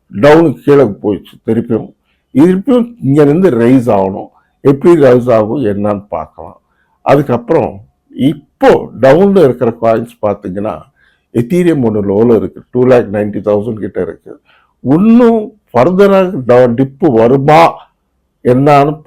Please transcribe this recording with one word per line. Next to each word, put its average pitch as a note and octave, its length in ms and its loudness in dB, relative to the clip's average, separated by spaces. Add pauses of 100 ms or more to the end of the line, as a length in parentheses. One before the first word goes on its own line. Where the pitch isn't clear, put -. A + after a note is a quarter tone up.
(120)
டவுனுக்கு D3+ 540 2
கீழே C#3+ 200 4 (180)
போயிடுச்சு. G2+ 300 -6 (140)
திருப்பியும், A2+ 400 -4 (480)
திருப்பியும் F#3+ 520 0 (180)
இங்க C#3 220 0
இருந்து F3 220 2 (120)
ரைஸ் B2 360 2
ஆகணும். F#2+ 320 -4 (340)
எப்படி C#3 300 2 (120)
ரைஸ் B2 320 2
ஆகும் A2+ 340 -2
என்னன்னு G2+ 380 -4
பார்க்கலாம். D#2+ 500 -14 (460)
அதுக்கப்புறம் C#3 640 -2 (600)
இப்போ - 400 -2 (300)
டவுன்ல F3 460 2
இருக்கிற A#2+ 220 -2 (120)
காயின்ஸ் A2+ 340 -2 (120)
பாத்தீங்கன்னா G2 480 -8 (600)
எத்தீரியம் D3+ 520 -2
ஒண்ணு G#2+ 140 -2 (100)
லோல A2 180 2 (100)
இருக்கு, F#2 200 -10 (140)
டூ B2 80 -2 (100)
லேக் A#2 240 2
நைன்டி G#2 340 -6
தௌசண்ட் G#2 360 -4
கிட்ட G#2 220 -10
இருக்கு. - 240 -16 (520)
இன்னும் A3+ 580 2 (300)
ஃபர்தரா F#3 500 2 (260)
ட-, B2 300 2
டிப்பு C3+ 300 -4 (120)
வருமா C#3 420 2 (840)
என்னன்னு C#3+ 480 2 (140)